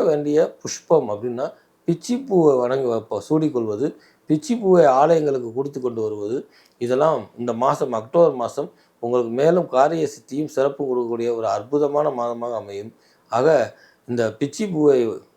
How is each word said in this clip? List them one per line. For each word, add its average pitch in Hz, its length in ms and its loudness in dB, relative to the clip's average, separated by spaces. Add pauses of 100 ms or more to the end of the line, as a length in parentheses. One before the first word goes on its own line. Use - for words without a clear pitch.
(100)
வேண்டிய 147 280 0 (240)
புஷ்பம் 143 520 0
அப்படின்னா, 120 340 -6 (400)
பிச்சிப்பூவை 175 680 2 (100)
வணங்கி 131 280 -2
வைப்போம், 110 380 -4
சூடிக்கொள்வது, 127 580 0 (420)
பிச்சிப்பூவை 180 560 4 (140)
ஆலயங்களுக்கு 143 580 2
கொடுத்து 139 240 -4
கொண்டு 117 240 -4
வருவது, 107 320 -4 (440)
இதெல்லாம் 131 380 2 (220)
இந்த 120 100 -4 (120)
மாசம், 143 360 -2
அக்டோபர் 151 440 2
மாசம் 139 260 -6 (340)
உங்களுக்கு 120 380 0
மேலும் 165 340 2
காரிய 151 380 2
சித்தியும் 143 420 -8
சிறப்பும் 139 340 -2
கொடுக்கக்கூடிய 120 460 -2
ஒரு 110 200 -4
அற்புதமான 143 540 0 (100)
மாதமாக 120 420 -6
அமையும். 101 300 -12 (400)
ஆக, 123 160 2 (600)
இந்த 120 160 -2 (160)
பிச்சிப்பூவை 147 600 2 (380)